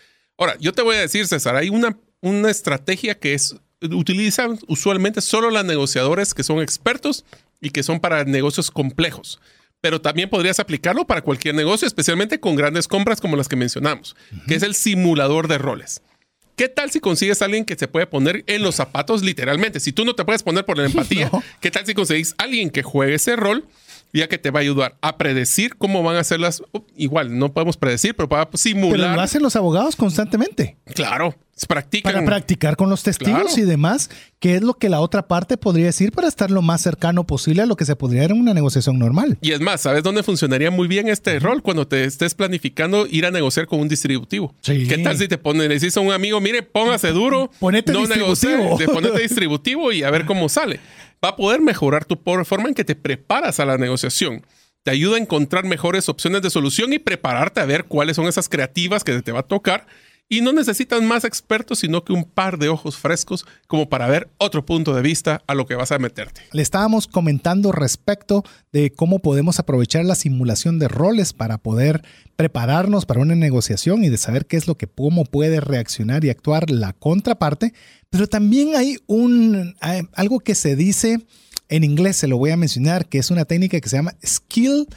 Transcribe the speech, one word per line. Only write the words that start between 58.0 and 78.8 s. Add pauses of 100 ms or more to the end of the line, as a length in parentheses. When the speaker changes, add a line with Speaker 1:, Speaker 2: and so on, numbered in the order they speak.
Speaker 1:
son
esas
creativas
que
te
va
a
tocar. (420)
Y
no
necesitas
más
expertos,
sino
que
un
par
de
ojos
frescos (200)
como
para
ver
otro
punto
de
vista
a
lo
que
vas
a
meterte. (100)
Speaker 2:
Le
estábamos
comentando
respecto (300)
de
cómo
podemos
aprovechar
la
simulación
de
roles
para
poder (320)
prepararnos
para
una
negociación
y
de
saber
qué
es
lo
que,
cómo
puede
reaccionar
y
actuar
la
contraparte. (360)
Pero
también
hay (100)